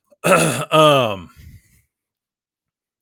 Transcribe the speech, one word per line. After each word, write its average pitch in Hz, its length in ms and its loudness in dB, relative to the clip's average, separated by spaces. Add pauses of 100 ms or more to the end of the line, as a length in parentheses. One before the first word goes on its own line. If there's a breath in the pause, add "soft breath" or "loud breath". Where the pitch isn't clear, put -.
(240 soft breath)
<clears throat> 160 480 -2
Um, 131 600 0 (1700 loud breath)